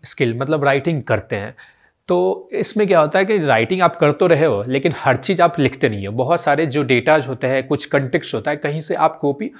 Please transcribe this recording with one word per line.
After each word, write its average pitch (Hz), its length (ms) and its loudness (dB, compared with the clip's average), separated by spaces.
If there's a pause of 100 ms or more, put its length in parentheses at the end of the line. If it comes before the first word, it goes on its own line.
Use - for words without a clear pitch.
स्किल, 117 340 -4
मतलब 143 260 -2
राइटिंग 139 380 0
करते 110 340 -4
हैं। 104 200 -8 (520)
तो 185 440 -2
इसमें 208 340 -2
क्या 180 140 4
होता 151 180 2
है 196 60 2
कि 214 140 0
राइटिंग 139 420 2
आप 170 160 2
कर 147 160 4
तो 185 140 2
रहे 160 180 4
हो, 107 240 0
लेकिन 139 280 0
हर 131 200 2
चीज़ 175 260 -2
आप 170 180 2
लिखते 131 280 0
नहीं 101 180 -6
हो। 101 60 -8
बहुत 131 280 0
सारे 151 260 0
जो 143 160 -2
डेटाज 135 440 2
होते 131 200 -6
हैं, 131 200 -2
कुछ 143 200 -4
कॉन्टेक्स्ट 139 480 -2
होता 113 160 -4
है, 151 60 -4
कहीं 151 240 -6
से 175 140 -6
आप 156 240 0
कॉपी 139 420 -4